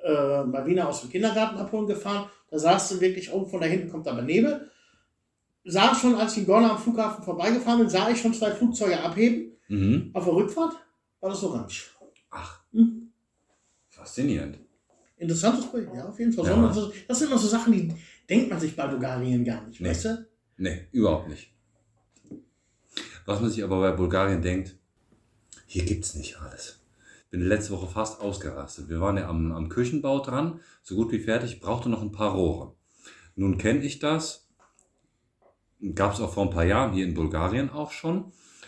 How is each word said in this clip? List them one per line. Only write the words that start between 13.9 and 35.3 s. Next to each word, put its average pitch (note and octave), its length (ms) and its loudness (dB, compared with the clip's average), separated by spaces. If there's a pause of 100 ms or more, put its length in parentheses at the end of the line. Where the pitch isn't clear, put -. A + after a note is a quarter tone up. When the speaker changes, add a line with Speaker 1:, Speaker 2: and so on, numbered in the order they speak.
Speaker 1:
Interessantes E3+ 500 0
Projekt, G#3 300 -6
ja, D3 120 -10
auf G#3 120 -14
jeden A#3 120 2
Fall. E3+ 140 -2
Speaker 2:
Ja. A3 260 6
Speaker 1:
So, G#3 200 -2 (160)
das A#3+ 100 0
sind D#4 100 2
immer B3+ 100 2
so G3+ 100 2
Sachen, A3+ 240 4
die E3+ 200 0 (360)
denkt A#3 220 4
man E3+ 100 -2
sich D3+ 160 -4
bei C#3 100 -2
Bulgarien B2+ 580 -2
gar A2+ 220 -4
nicht, - 140 -18
Speaker 2:
Nee. F2+ 80 -2
Speaker 1:
weißt E2+ 160 -2
du? A3+ 220 -4 (320)
Speaker 2:
Nee, F2+ 340 -4
überhaupt F2+ 360 2
nicht. - 220 -16 (1800)
Was G#2 140 -2
man A2+ 100 0
sich G2+ 140 -4
aber F#2+ 160 0
bei F#2+ 100 4
Bulgarien F2+ 500 2
denkt, F2+ 360 -4 (920)
hier - 180 -4
gibt's - 300 -4
nicht - 260 -12
alles. - 400 -16 (500)
Bin F2+ 100 -4
letzte G2+ 320 0
Woche F2+ 160 -6
fast G#2+ 320 -6
ausgerastet. D2+ 680 -8
Wir E2 120 -4
waren G2 160 2
ja F#2 120 -2
am, E2 220 0
am D#2+ 180 -4
Küchenbau C3+ 520 0
dran, D3 400 -4 (220)
so - 120 -10
gut A2 160 0
wie A2+ 80 0
fertig, - 420 -2
brauchte A#2+ 280 -4
noch G#2 140 -2
ein G#2 100 -6
paar G#2 220 0
Rohre. F2+ 400 0 (600)
Nun F#2+ 240 0
kenn C3 240 2
ich - 160 -6
das, - 480 -4 (1500)